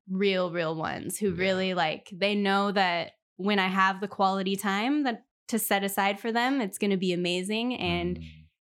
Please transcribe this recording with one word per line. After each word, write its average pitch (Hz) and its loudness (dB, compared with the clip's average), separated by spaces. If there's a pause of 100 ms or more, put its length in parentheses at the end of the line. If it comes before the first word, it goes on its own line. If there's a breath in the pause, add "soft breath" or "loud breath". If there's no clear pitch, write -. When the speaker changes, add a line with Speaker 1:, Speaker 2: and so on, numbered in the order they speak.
(100)
Speaker 1:
real, 185 2
real 165 -2
ones - -6
who 202 0
Speaker 2:
Yeah. - -4
Speaker 1:
really, 185 0
like, 165 -2
they 196 0
know 202 2
that 180 0 (240)
when 202 0
I 185 2
have 190 2
the 202 -4
quality 190 2
time 214 0
that 240 -4 (220)
to 226 0
set 202 0
aside 202 0
for 233 -4
them, 254 2
it's 196 -4
gonna 202 2
be 180 0
amazing. 185 -2
And 175 -2
Speaker 2:
Mm. 160 -16 (200)